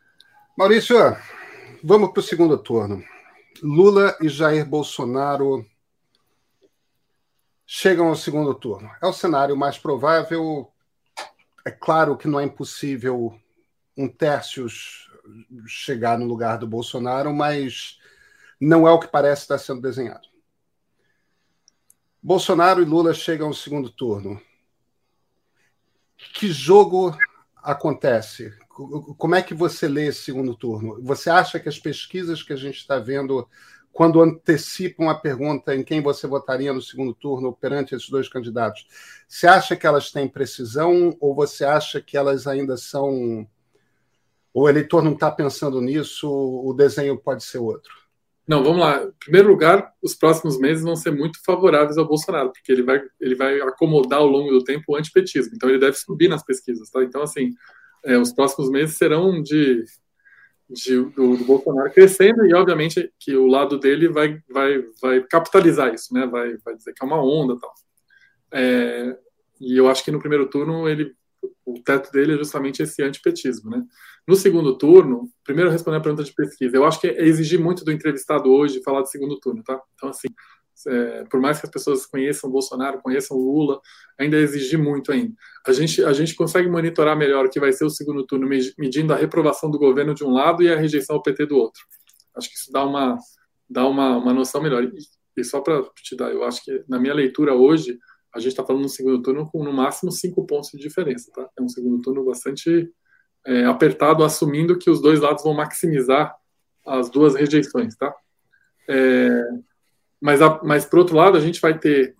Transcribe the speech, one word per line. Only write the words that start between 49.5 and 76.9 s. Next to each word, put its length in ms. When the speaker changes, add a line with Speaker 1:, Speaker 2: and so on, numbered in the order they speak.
Speaker 2:
os 100
próximos 460
meses 240
vão 140
ser 160
muito 320
favoráveis 520
ao 120
Bolsonaro, 420
porque 220
ele 100
vai, 180
ele 160
vai 240
acomodar 580
ao 80
longo 240
do 140
tempo 240
o 80
antipetismo. 580
Então, 140
ele 100
deve 180
subir 300
nas 160
pesquisas, 480
tá? 140
Então, 180
assim, 320
é, 140
os 140
próximos 360
meses 280
serão 440
de, 440
de, 280
do, 400
do 80
Bolsonaro 480
crescendo 520
e, 80
obviamente, 680
que 160
o 100
lado 320
dele 300
vai, 420
vai, 320
vai 200
capitalizar 760
isso, 180
né? 140
Vai, 380
vai 100
dizer 180
que 120
é 20
uma 160
onda 320
e 60
tal. 140
É, 640
e 160
eu 120
acho 160
que 60
no 80
primeiro 320
turno 380
ele, 260
o 200
teto 260
dele 240
é 40
justamente 440
esse 180
antipetismo, 680
né? 140
No 100
segundo 400
turno, 520
primeiro 280
respondendo 300
a 40
pergunta 180
de 100
pesquisa, 440
eu 80
acho 160